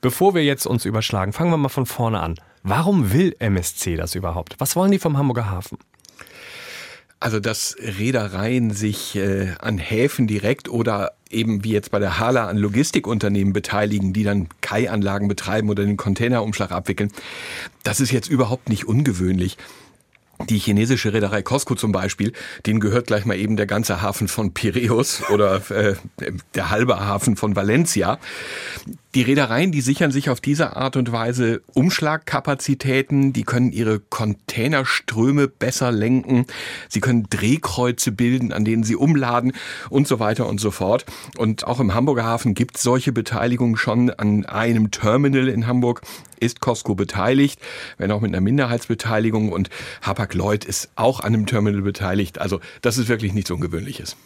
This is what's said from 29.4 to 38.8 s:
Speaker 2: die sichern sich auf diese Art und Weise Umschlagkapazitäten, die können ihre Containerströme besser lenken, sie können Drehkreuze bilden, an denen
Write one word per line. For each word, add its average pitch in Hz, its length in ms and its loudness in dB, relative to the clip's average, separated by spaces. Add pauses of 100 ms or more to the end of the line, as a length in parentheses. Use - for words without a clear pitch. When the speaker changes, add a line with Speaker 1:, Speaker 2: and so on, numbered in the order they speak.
Speaker 2:
die 151 100 0
sichern 143 300 2
sich 139 180 0
auf 123 120 -2
diese 143 340 0
Art 131 220 -2
und 120 160 0
Weise 117 500 0 (100)
Umschlagkapazitäten, 139 1600 0
die 123 120 -2
können 123 260 2
ihre 110 300 0
Containerströme 123 1500 0
besser 123 460 -2
lenken, 123 540 2 (420)
sie - 100 -2
können 117 320 2
Drehkreuze 123 800 0
bilden, 120 420 0
an 107 120 0
denen 113 180 2